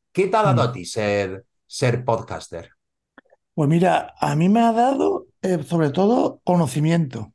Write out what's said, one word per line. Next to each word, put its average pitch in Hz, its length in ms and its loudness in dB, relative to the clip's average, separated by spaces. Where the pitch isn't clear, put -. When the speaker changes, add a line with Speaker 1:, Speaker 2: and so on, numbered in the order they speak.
Speaker 1:
¿qué 190 160 0
te 208 80 0
ha 214 60 2
dado 131 200 2
Speaker 2:
Mm. 123 60 0
Speaker 1:
a 123 40 -8
ti 92 120 -12
ser, 101 640 -4
ser 123 380 -2
podcaster? 87 680 -6
Speaker 2:
Pues 147 140 0
mira, 165 500 2
a 147 160 -2
mí 165 140 2
me 220 120 4
ha 233 120 4
dado, 269 540 0
eh, 180 220 0
sobre 160 260 0
todo, 208 540 0
conocimiento, 156 920 0